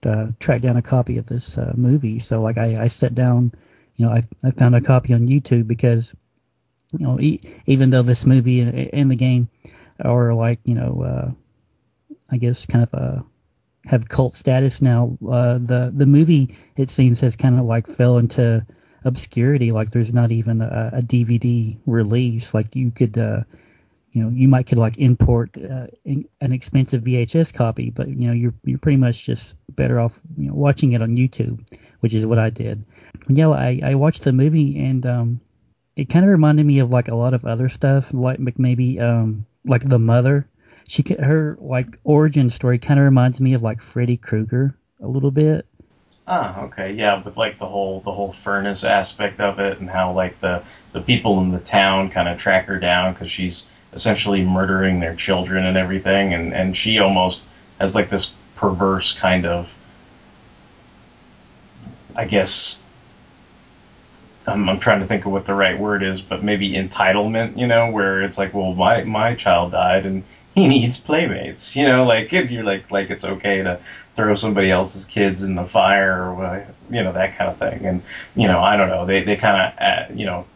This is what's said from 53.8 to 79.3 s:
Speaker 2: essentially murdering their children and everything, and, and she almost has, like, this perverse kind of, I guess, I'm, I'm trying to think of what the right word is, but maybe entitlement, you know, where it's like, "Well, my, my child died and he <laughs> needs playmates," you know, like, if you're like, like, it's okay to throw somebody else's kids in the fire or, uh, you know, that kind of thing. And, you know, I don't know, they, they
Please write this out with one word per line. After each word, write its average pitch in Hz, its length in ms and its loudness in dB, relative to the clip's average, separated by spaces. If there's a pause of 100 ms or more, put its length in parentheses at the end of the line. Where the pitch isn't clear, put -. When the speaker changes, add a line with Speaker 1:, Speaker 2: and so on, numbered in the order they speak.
Speaker 2:
essentially 98 500 0
murdering 92 560 0
their 85 140 -6
children 92 500 -2
and 92 120 0
everything, 95 580 0
and, 82 180 -6
and 92 240 -4
she 110 220 -2
almost 92 440 0 (380)
has, 98 140 -2
like, - 160 -2
this - 220 -4 (240)
perverse 95 560 -2
kind 92 340 0
of, 85 240 -6 (2500)
I - 100 -6
guess, - 580 -2 (1600)
I'm, 101 220 -2
I'm 95 120 -2
trying 104 200 2
to 92 60 -6
think 101 200 -4
of 98 60 -4
what 95 140 -4
the 98 80 -4
right 95 240 0
word 101 240 -2
is, 95 180 -4
but - 240 -8
maybe 101 280 -2
entitlement, 110 840 -2
you 123 80 -2
know, 117 240 4
where 98 320 -2
it's 98 160 -6
like, 95 160 -4
"Well, 92 200 -4
my, 101 300 2
my 110 300 -2
child 87 380 0
died 92 320 0
and 95 200 -6 (300)
he 190 140 6
<laughs> 135 60 4
needs 120 240 0
playmates," 151 800 -4
you 139 100 2
know, 127 180 4
like, 113 280 0
if 170 180 0
you're 113 140 -6
like, 98 260 -4
like, 98 200 -4
it's 98 140 -10
okay 95 380 -4
to 90 180 -4 (360)
throw 104 180 2
somebody 98 360 0
else's 92 340 -2
kids 95 380 -2
in 95 120 -4
the 90 120 -4
fire 95 640 2
or, 92 140 -8
uh, 95 200 -8 (260)
you 117 120 -4
know, 92 100 -4
that 92 260 -4
kind 92 120 -2
of - 80 -12
thing. - 280 -6
And, 90 160 -4 (320)
you 113 140 2
know, 90 120 2
I 101 160 2
don't 95 120 2
know, 90 180 -2
they, 95 160 0
they 101 140 0